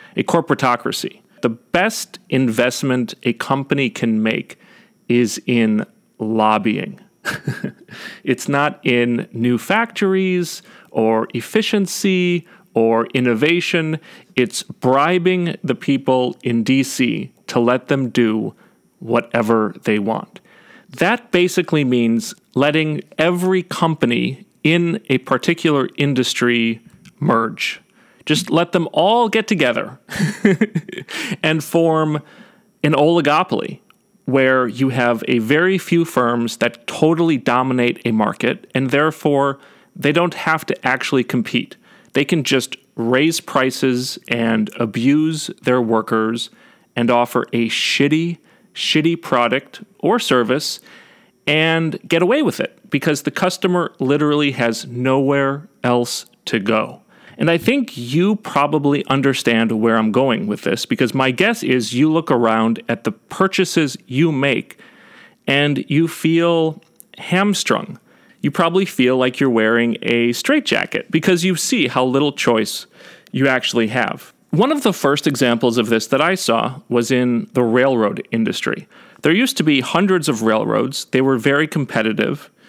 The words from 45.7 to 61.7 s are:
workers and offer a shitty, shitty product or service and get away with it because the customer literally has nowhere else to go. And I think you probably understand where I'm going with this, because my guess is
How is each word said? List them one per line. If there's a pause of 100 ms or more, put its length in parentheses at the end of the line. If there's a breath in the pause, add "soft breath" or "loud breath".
workers (440 soft breath)
and
offer
a
shitty, (340 soft breath)
shitty
product (180)
or
service (640 loud breath)
and
get
away
with
it (120)
because
the
customer
literally
has
nowhere (160)
else (180)
to
go. (380 loud breath)
And
I
think
you
probably
understand
where
I'm
going
with
this,
because
my
guess
is